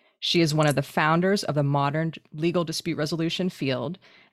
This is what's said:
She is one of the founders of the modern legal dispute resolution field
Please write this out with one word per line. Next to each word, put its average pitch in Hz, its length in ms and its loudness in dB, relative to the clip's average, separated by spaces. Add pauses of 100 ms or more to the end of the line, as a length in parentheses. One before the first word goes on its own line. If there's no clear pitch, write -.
(200)
She - 220 2
is 151 120 2
one 156 120 4
of 143 80 4
the 139 80 2
founders 175 600 2
of 143 120 -4
the 147 80 2
modern 143 500 0 (220)
legal 170 280 0
dispute 160 360 -4
resolution 165 500 -2
field 135 500 -4 (340)